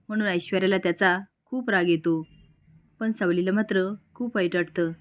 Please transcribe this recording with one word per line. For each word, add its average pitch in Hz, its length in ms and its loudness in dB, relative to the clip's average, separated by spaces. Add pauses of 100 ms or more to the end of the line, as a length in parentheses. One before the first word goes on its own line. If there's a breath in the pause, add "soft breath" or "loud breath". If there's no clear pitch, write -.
म्हणून 214 180 -2
ऐश्वर्याला 185 520 0
त्याचा 180 400 2 (260)
खूप 254 260 -6
राग 180 180 2
येतो, 165 340 0 (800)
पण 220 120 -2
सावलीला 180 400 0
मात्र 202 420 0 (200)
खूप 240 220 -6
वाईट 180 200 0
वाटतं. 170 440 -2